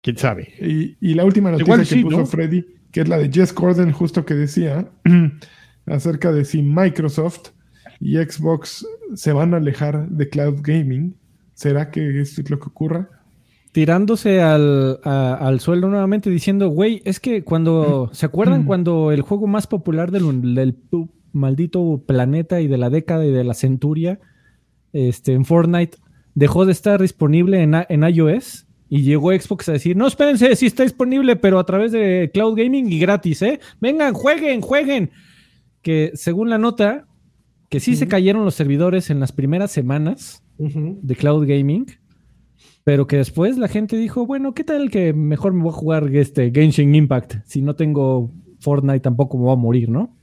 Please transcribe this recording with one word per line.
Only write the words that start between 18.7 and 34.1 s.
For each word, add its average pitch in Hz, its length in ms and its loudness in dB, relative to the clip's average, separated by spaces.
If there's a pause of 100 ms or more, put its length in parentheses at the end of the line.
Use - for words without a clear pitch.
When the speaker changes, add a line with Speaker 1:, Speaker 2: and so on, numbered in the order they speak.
Speaker 3:
el 143 100 0
juego 202 260 -2
más 202 180 -2
popular 170 460 -4
del, 131 420 0
del 131 220 0
pu-, 165 340 -6 (220)
maldito 151 760 -2
planeta 147 540 0
y 156 80 0
de 135 100 0
la 123 120 0
década 160 360 0
y 139 60 2
de 127 100 2
la 120 120 -2
centuria, 151 680 -2 (720)
este, 131 400 -2
en 131 120 2
Fortnite, 170 540 2 (380)
dejó 147 280 4
de 190 60 4
estar 202 320 2
disponible 180 580 2
en 156 140 4
a-, 175 140 0
en 151 200 2
I 165 120 2
O 156 80 4
S? - 380 -4 (220)
Y 143 140 0
llegó 147 300 2
Xbox 190 360 -4
a 165 40 -2
decir, 170 240 0
'No, 233 100 2
espérense, 262 480 4
sí 254 120 2
está 254 180 2
disponible, 254 500 0
pero 190 240 4
a 180 80 0
través 202 240 0
de 185 420 0
cloud 220 240 0
gaming 247 360 0
y 160 80 -2
gratis, 180 420 0
¿eh? 277 160 -2 (220)
Vengan, 277 340 0